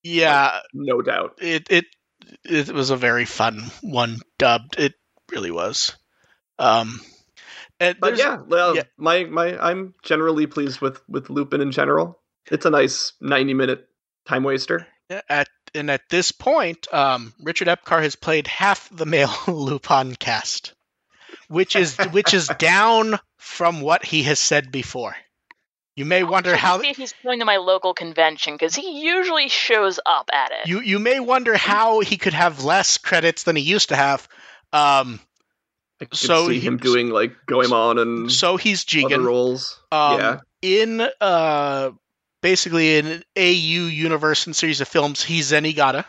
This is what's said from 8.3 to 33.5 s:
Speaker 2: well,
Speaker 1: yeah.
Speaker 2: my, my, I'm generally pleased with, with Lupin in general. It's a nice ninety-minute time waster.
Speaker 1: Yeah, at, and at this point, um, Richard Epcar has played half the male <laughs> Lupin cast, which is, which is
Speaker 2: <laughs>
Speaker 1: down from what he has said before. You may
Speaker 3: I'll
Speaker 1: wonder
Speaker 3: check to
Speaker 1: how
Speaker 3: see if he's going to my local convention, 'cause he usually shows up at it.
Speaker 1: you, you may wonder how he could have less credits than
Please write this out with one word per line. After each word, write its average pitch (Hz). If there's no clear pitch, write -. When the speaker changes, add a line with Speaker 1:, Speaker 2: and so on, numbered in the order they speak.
Speaker 2:
well, 170
Speaker 1:
yeah. 160
Speaker 2:
my, 170
my, 170
I'm 185
generally 156
pleased 143
with, 135
with 139
Lupin 143
in 139
general. 147
It's -
a 160
nice 139
ninety-minute 135
time 131
waster. 139
Speaker 1:
Yeah, 196
at, 143
and 147
at 135
this 175
point, 254
um, 131
Richard 170
Epcar 165
has 151
played 156
half -
the 160
male 143
<laughs> -
Lupin 139
cast, -
which 180
is, 175
which 202
is 175
Speaker 2:
<laughs> 156
Speaker 1:
down 214
from 170
what 160
he 156
has 139
said 139
before. 120
You 139
may 180
Speaker 3:
I'll 170
Speaker 1:
wonder 180
Speaker 3:
check 165
to 185
Speaker 1:
how 185
Speaker 3:
see 285
if -
he's 262
going 247
to 233
my 202
local 185
convention, 160
'cause 165
he 302
usually 339
shows 202
up 151
at 135
it. -
Speaker 1:
you, 190
you 202
may 247
wonder 247
how 220
he 202
could 170
have 151
less 170
credits 165
than 165